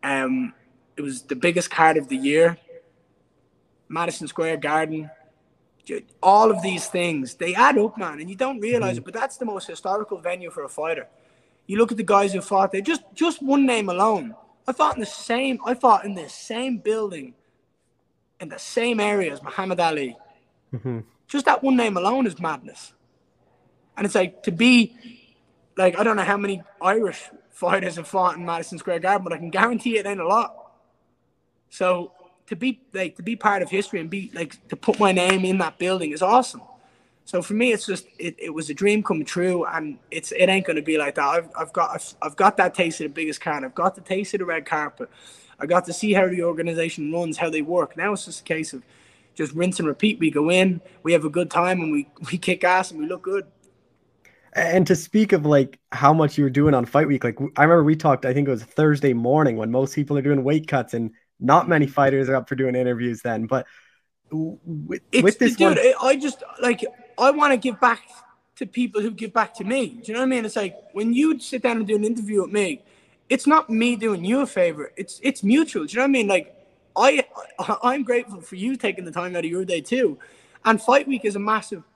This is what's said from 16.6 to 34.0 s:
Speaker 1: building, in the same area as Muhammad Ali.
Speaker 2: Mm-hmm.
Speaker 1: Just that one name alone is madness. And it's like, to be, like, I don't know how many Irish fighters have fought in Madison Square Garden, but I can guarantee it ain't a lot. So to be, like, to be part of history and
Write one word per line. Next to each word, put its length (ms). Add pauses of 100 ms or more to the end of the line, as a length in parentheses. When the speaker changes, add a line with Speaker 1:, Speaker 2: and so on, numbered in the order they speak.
Speaker 1:
building, 560 (1040)
in 100
the 100
same 400
area 320
as 120
Muhammad 360
Ali. 380 (560)
Speaker 2:
Mm-hmm. 260 (280)
Speaker 1:
Just 180
that 180
one 140
name 180
alone 300
is 140
madness. 540 (1000)
And 100
it's 100
like, 280
to 80
be, 440 (840)
like, 200
I 60
don't 120
know 80
how 140
many 260 (180)
Irish 420 (280)
fighters 460
have 100
fought 280
in 100
Madison 340
Square 200
Garden, 240
but 100
I 40
can 140
guarantee 460
it 100
ain't 120
a 80
lot. 440 (1000)
So 440 (340)
to 80
be, 260 (120)
like, 240
to 40
be 140
part 260
of 80
history 300
and 100